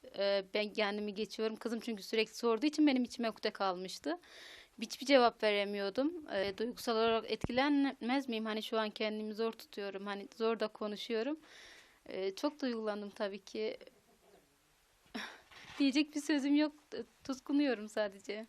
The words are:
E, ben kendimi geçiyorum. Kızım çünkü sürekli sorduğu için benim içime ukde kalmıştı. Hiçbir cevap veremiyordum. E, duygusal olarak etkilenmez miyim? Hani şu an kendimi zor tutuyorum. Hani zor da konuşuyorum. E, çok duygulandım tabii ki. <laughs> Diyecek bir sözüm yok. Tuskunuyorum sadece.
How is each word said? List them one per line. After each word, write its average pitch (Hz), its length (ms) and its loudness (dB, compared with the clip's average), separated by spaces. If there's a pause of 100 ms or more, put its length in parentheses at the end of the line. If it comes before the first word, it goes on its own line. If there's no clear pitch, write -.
(180)
E, 196 260 2 (100)
ben 214 180 0
kendimi 208 420 -2
geçiyorum. 220 420 -4
Kızım 226 240 -4
çünkü 208 220 -6
sürekli 220 320 -2
sorduğu 226 320 2
için 302 200 6
benim 254 180 6
içime 233 260 -2
ukde 214 200 -4
kalmıştı. 190 680 -4 (640)
Hiçbir 233 260 -8
cevap 247 360 6
veremiyordum. 202 720 2 (220)
E, 196 240 0
duygusal 233 380 -2
olarak 226 340 2
etkilenmez 269 1000 2
miyim? 220 160 -2
Hani 214 180 -2
şu 220 160 0
an 214 120 0
kendimi 214 440 -4
zor 226 180 -2
tutuyorum. 202 540 -8
Hani 202 300 -6
zor 226 240 0
da 214 80 0
konuşuyorum. 220 720 -4 (680)
E, 190 280 -4
çok 294 280 -2
duygulandım 214 480 -2
tabii 202 340 -6
ki. 214 320 -6 (1400)
<laughs> - 640 -14
Diyecek 285 360 4
bir 294 60 -2
sözüm 285 340 2
yok. 302 180 4 (520)
Tuskunuyorum 262 640 0
sadece. 208 600 -4